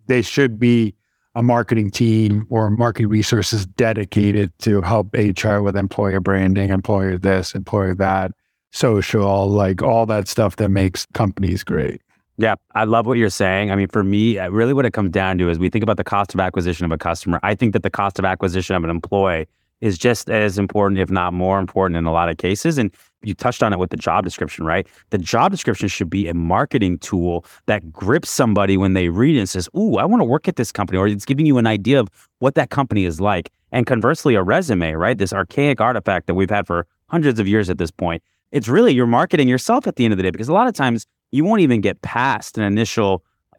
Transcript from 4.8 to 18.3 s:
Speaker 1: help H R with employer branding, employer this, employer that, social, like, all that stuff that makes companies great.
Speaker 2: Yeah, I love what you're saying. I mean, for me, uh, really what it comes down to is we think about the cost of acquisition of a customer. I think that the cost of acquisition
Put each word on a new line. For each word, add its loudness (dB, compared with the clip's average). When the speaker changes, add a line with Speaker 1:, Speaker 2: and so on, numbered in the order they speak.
Speaker 1:
help 0
H 0
R 2
with -2
employer -2
branding, 2
employer 0
this, 0
employer -2
that, 0
social, 0
like, 0
all 2
that -2
stuff -2
that 0
makes 0
companies -2
great. -4
Speaker 2:
Yeah, 0
I 0
love 2
what 0
you're 4
saying. 0
I 0
mean, 2
for 0
me, 2
uh, -6
really 2
what 2
it -2
comes -2
down 0
to 2
is 0
we 0
think -2
about 0
the -4
cost -2
of 0
acquisition -2
of -2
a -2
customer. -4
I 0
think 0
that -2
the -4
cost -4
of 0
acquisition -2